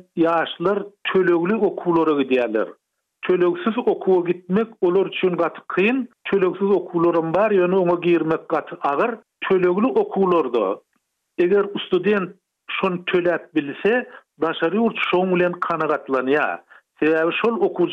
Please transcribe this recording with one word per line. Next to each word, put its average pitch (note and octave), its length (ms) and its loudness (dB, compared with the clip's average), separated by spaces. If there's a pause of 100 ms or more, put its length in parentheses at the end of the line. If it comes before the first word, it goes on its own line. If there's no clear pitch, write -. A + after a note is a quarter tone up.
(200)
ýaşlar E3 640 0 (240)
tölegli F3 480 2
okuwlara E3 640 0
gidýärler. A#2+ 460 0 (580)
Tölegsiz F3+ 600 0
okuwa F3+ 420 0
gitmek F#3 400 -2 (140)
olar F#3 240 2
üçin F3+ 340 -2
gaty E3 220 -2 (140)
kyn, A#3+ 340 0 (180)
tölegsiz G3 520 0
okuwlarym E3 540 0
bar, G#3 220 2
ýöne F3+ 240 2
oňa F3 240 2
girmek D#3+ 460 0
gaty D#3+ 320 -4
agyr. E3+ 340 -2 (320)
Tölegli F#3 400 2 (140)
okuwlarda C3+ 800 0 (560)
eger F#3+ 280 2 (200)
student F#3 500 0 (400)
şonu F3+ 300 -4
töläp E3+ 500 -2
bilse, D3+ 380 -2 (480)
daşary E3 420 -2
ýurt A3 240 0
şoň F3+ 280 0
bilen F3 180 2 (100)
kanagatlanýar. C#3 960 0 (400)
Sebäbi D#3+ 400 2
şol A3+ 160 0 (140)
okuw F3 240 0